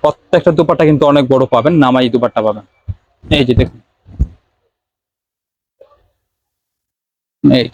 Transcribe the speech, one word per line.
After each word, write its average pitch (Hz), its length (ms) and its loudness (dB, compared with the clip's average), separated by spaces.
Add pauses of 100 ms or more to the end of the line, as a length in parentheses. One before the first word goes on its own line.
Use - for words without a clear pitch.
প্রত্যেকটা 156 560 -2
দুপাট্টা 165 320 0
কিন্তু 147 220 0
অনেক 143 200 2
বড় 131 120 2 (100)
পাবেন, 127 180 0 (120)
নামাজি 127 300 0
দুপাট্টা 117 320 -2
পাবেন। 107 180 -4 (760)
এই 139 100 0
যে 123 120 0
দেখুন, - 200 -4 (3750)
এই 131 300 -4